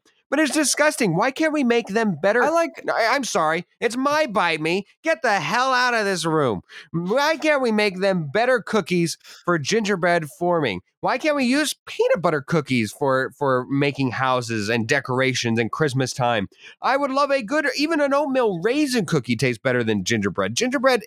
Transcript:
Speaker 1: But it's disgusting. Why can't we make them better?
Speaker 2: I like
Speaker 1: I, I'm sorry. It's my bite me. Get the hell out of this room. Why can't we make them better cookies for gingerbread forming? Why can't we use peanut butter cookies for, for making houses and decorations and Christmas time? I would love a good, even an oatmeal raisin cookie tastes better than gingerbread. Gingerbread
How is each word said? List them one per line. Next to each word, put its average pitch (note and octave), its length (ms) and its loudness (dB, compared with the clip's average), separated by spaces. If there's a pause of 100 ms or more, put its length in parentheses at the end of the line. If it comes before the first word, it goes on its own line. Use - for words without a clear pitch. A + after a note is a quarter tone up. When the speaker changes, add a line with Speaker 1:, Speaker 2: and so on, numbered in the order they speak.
(300)
Speaker 1:
But C4+ 100 0
it's D4+ 120 2
disgusting. C#4+ 640 2
Why G#3+ 140 2
can't D#4 240 -2
we D4+ 100 0
make A#3 240 0
them G#3+ 320 0
better? G#3 240 2
Speaker 2:
I C#4 60 2
like E4 420 -2
Speaker 1:
I, A3 240 0
I'm C#4+ 80 -2
sorry. E3+ 420 0 (140)
It's A3 180 -2
my C#4+ 280 0
bite F3+ 360 0
me. F3 260 -2 (160)
Get D#4+ 180 -2
the G#3 180 2
hell A3+ 340 0
out B3 200 2
of A3 120 0
this F#3 200 -2
room. D3 360 0 (300)
Why B3+ 460 0
can't D4+ 240 2
we A#3+ 100 2
make G#3 280 0
them F#3 340 0
better A#3+ 260 2
cookies F3 580 -2 (280)
for F3 140 2
gingerbread F3 680 0 (140)
forming? D#3 420 0 (200)
Why G3+ 180 -2
can't D4+ 160 0
we C4+ 100 0
use C4+ 300 0 (100)
peanut C4+ 360 0
butter D#3 200 0
cookies C3 500 0
for, C3 460 0
for B2+ 320 0
making C#3 420 0
houses A#2 580 -2
and A2+ 180 0
decorations B2+ 720 0
and A2+ 120 -2
Christmas C3+ 420 -2
time? A#2 340 0 (340)
I A#3+ 160 0
would C#4+ 140 -2
love C#4 180 0
a C4+ 140 0
good, C#4+ 240 -2 (100)
even D#4 240 0
an C#4 120 0
oatmeal C4 480 0
raisin A#3+ 440 0
cookie B2 300 0
tastes B2 260 -2
better B2 220 2
than A2 200 0
gingerbread. G2 520 0
Gingerbread B3 520 2